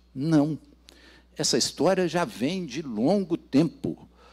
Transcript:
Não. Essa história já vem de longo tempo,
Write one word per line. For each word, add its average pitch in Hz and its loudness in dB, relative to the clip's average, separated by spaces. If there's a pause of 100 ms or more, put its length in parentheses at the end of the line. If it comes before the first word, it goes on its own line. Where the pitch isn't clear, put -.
(140)
Não. 147 2 (800)
Essa 147 0
história 180 0
já 165 -2
vem 151 -4
de 139 -8
longo 156 0
tempo, - -2 (240)